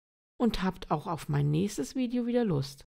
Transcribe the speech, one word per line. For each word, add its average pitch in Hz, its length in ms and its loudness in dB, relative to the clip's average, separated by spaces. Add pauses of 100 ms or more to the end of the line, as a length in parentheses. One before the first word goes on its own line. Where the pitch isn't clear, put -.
(400)
und 220 240 2
habt - 280 -2
auch 151 160 -2
auf 165 220 -4
mein 143 220 2
nächstes 202 440 0
Video 247 300 0
wieder 240 180 2
Lust. 147 480 -2